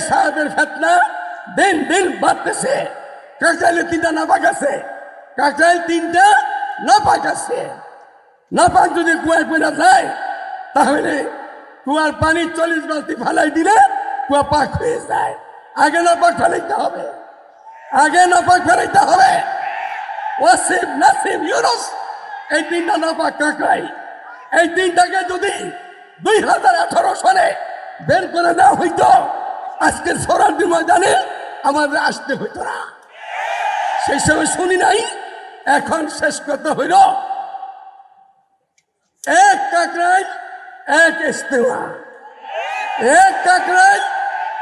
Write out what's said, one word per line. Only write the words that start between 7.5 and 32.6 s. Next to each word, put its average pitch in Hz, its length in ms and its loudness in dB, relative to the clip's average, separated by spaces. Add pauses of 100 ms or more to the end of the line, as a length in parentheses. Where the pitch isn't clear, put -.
নাপাক 359 360 4 (100)
যদি 339 140 2 (100)
কুয়ায় 330 280 0
পড়ে 320 200 0 (100)
যায়, 359 260 6 (680)
তাহলে 294 400 2 (680)
কুয়ার 302 280 0 (100)
পানি 320 200 2 (140)
চল্লিশ 320 340 -2
বালতি 311 320 -6
ফালাই 294 280 0
দিলে 330 260 2 (480)
কুয়া 285 180 2 (100)
পাক 285 160 2 (120)
হয়ে - 200 -2 (100)
যায়। - 240 -2 (500)
আগে 302 240 2
নাপাক 339 320 4
ফেলাইতে 339 420 -2
হবে, - 220 -6 (1000)
আগে 302 200 4 (100)
নাপাক 359 360 4
ফেলাইতে - 400 2
হবে। 740 240 6 (1080)
ওয়াসিম, 349 480 2 (140)
নাসিম, - 380 2 (100)
ইউনুস, 480 340 0 (720)
এই 320 140 0
তিনটা 339 240 -2 (100)
নাপাক 320 360 -2
কাকরাইল। 294 460 0 (720)
এই 339 80 6 (100)
তিনটাকে 359 440 2 (120)
যদি 370 220 -2 (680)
দুই 415 140 4 (100)
হাজার 349 260 4 (100)
আঠারো - 280 0 (120)
সালে - 220 4 (640)
বের 359 160 2 (100)
করে 339 240 2
দেওয়া 392 220 6
হইতো, 359 280 2 (800)
আজকে - 240 -2 (140)
সরারদি 349 480 2
ময়দানে 339 400 2 (560)
আমাদের 294 300 0 (100)
আসতে - 320 -6
হইতো - 280 -10